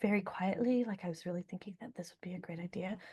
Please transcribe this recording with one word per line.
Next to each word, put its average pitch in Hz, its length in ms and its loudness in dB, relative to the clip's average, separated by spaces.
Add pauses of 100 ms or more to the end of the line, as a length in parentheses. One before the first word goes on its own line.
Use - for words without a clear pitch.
very 208 200 6
quietly, 233 600 4
like, 208 220 -2
I 180 40 0
was 160 160 -4
really 180 180 -2
thinking 185 360 -8
that 247 160 -10
this 175 160 -8
would - 160 -12
be 180 80 -6
a 180 40 -6
great 175 200 -6
idea. 180 380 -4 (140)